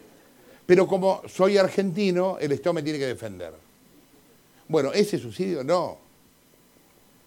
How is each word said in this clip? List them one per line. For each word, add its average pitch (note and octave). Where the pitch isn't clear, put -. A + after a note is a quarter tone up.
Pero F3+
como F#3
soy F#3+
argentino, F#3+
el D3
Estado E3+
me D#3
tiene D3+
que C3+
defender. F#2
Bueno, C#3+
ese G3
subsidio C3
no. D3+